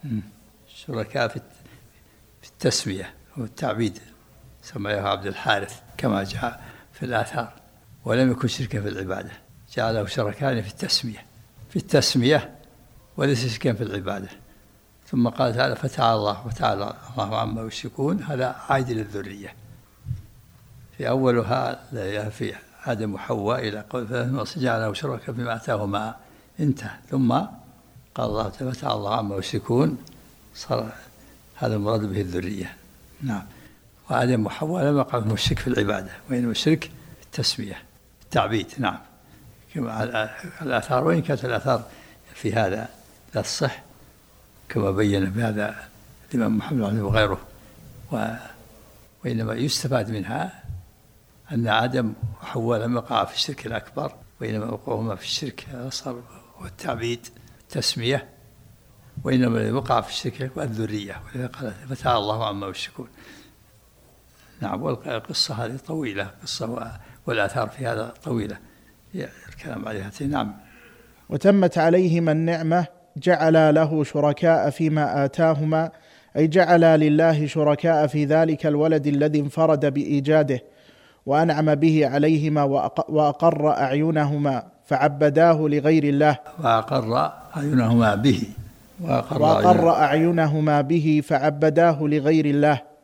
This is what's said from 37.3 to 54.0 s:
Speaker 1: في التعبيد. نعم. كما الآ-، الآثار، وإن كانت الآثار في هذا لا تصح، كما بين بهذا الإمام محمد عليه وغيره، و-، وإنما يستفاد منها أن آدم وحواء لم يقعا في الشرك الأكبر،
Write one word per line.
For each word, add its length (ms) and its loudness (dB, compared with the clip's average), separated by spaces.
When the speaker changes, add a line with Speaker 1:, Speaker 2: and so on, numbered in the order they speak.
Speaker 1:
في 60 -20
التعبيد. 420 -2
نعم. 200 -4
كما 300 -6
الآ-، 580 -8
الآثار، 460 -2
وإن 140 2
كانت 240 -4
الآثار 380 -2
في 200 -4
هذا 360 -2
لا 60 -2
تصح، 420 -4
كما 220 0
بين 340 2
بهذا 500 -4
الإمام 240 0
محمد 240 -2
عليه 200 -2
وغيره، 360 2
و-، 240 -4
وإنما 280 -4
يستفاد 580 -2
منها 500 -8
أن 160 -2
آدم 460 0
وحواء 380 -2
لم 180 -2
يقعا 280 0
في 100 -12
الشرك 300 -8
الأكبر، 480 -8